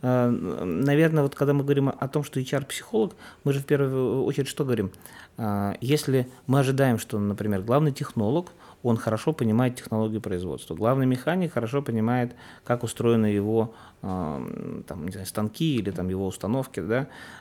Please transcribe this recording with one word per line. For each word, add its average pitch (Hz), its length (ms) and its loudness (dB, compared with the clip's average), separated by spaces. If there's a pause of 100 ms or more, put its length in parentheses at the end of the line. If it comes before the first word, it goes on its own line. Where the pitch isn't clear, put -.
э, 127 40 -2
н-, 120 760 0
наверное, 151 380 4
вот 139 120 0
когда 143 200 2
мы 143 100 2
говорим 139 240 2
о, - 40 0
о - 160 -4
том, 147 160 -2
что - 160 -4
H 127 140 -4
R 135 120 -2
психолог, - 480 -2 (280)
мы 139 120 2
же 139 60 0
в 139 40 -8
первую 131 600 2
очередь - 240 0
что - 160 -4
говорим? 110 260 0 (480)
А, 101 420 0
если 131 460 2 (200)
мы 135 140 4
ожидаем, 135 380 4
что, - 200 -4
например, 101 440 0
главный 139 280 2
технолог, 135 640 -2 (300)
он 117 160 2
хорошо 113 340 0
понимает 120 440 2
технологию 110 440 -2
производства, 90 540 -6
главный 127 320 2
механик 151 480 0
хорошо 120 260 -2
понимает, 120 540 0 (300)
как 120 180 0
устроены 117 460 2
его, 110 440 2 (300)
а, 90 340 -4
м, - 500 -10
там, 82 200 -8
не 92 60 -8
знаю, 95 140 -10
станки 123 500 -2
или 101 140 -2
там 90 200 -4
его 95 160 -2
установки, 113 540 -4
да, 113 260 0 (340)